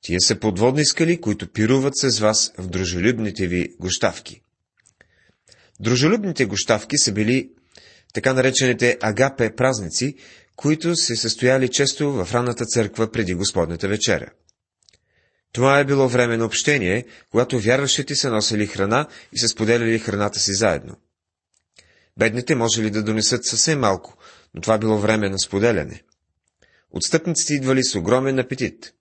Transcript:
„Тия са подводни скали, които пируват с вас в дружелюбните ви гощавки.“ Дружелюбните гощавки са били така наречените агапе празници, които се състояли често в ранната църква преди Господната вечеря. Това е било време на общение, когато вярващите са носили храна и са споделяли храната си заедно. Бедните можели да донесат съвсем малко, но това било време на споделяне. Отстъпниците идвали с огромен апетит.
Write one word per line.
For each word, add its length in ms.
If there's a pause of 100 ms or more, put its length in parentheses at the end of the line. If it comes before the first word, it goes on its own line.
„Тия 200
са 200
подводни 460
скали, 340
които 320
пируват 440
с 220
вас 400
в 80
дружелюбните 800
ви 340
гощавки.“ 600 (1400)
Дружелюбните 640
гощавки 520
са 140
били 380 (640)
така 180
наречените 680
агапе 540
празници, 600 (420)
които 400
се 200
състояли 520
често 440
в 200
ранната 320
църква 460
преди 240
Господната 540
вечеря. 440 (1200)
Това 260
е 60
било 240
време 280
на 80
общение, 600 (260)
когато 300
вярващите 540
са 160
носили 360
храна 420 (240)
и 60
са 100
споделяли 500
храната 420
си 140
заедно. 420 (1200)
Бедните 360
можели 360
да 120
донесат 420
съвсем 340
малко, 400 (360)
но 60
това 180
било 200
време 300
на 100
споделяне. 640 (880)
Отстъпниците 640
идвали 300
с 100
огромен 440
апетит. 640